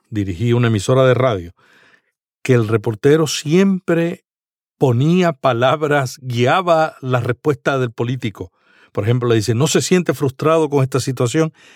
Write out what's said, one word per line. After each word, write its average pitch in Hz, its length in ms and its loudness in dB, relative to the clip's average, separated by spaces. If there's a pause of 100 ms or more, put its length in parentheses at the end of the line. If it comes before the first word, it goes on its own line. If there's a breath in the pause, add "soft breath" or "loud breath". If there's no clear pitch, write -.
dirigí 104 440 -2
una 120 140 2
emisora 127 380 2
de 127 80 4
radio, 110 400 -2 (920 soft breath)
que 131 100 2
el 117 140 2
reportero 120 600 0
siempre 175 960 0 (520)
ponía 156 560 2
palabras, 135 880 0
guiaba 156 800 0
la 127 200 -2
respuesta 135 580 -2
del 123 120 -4
político. 120 600 -8 (400 soft breath)
Por 104 140 -6
ejemplo, 120 240 0
le 113 60 4
dice, 110 200 0
"¿No 143 120 2
se 165 140 0
siente 175 320 0
frustrado 151 560 0
con 139 140 2
esta 131 160 -2
situación?" 131 540 -2 (220 soft breath)